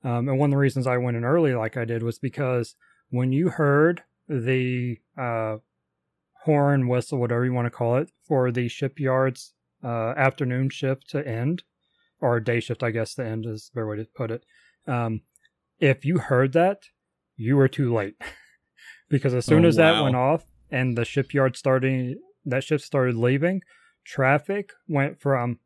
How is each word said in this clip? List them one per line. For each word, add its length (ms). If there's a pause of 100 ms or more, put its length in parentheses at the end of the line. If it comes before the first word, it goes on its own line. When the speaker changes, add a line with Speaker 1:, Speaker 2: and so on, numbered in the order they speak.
Speaker 1:
um, 240
and 100
one 120
of 20
the 60
reasons 280
I 120
went 200
in 60
early 300
like 240
I 80
did 180
was 160
because 560 (340)
when 220
you 180
heard 540 (240)
the, 720 (200)
uh, 400 (880)
horn, 440
whistle, 320
whatever 260
you 80
wanna 180
call 260
it, 140 (160)
for 240
the 160
shipyard's, 840 (300)
uh, 320
afternoon 540
shift 400
to 180
end, 360 (580)
or 180
day 200
shift, 240
I 80
guess, 240
to 100
end 220
is 240
a 40
better 120
way 100
to 80 (100)
put 140
it. 160 (400)
Um, 360 (580)
if 260
you 140
heard 340
that, 300 (520)
you 200
were 140
too 240
late. 260
<laughs> 60 (840)
Because 280
as 100
soon 200
Speaker 2:
Oh, 20
Speaker 1:
as 80
that 180
Speaker 2:
wow. 120
Speaker 1:
went 100
off 300 (260)
and 260
the 80
shipyard 500
starting, 640 (240)
that 200
ship 180
started 340
leaving, 460 (420)
traffic 680 (160)
went 340
from 440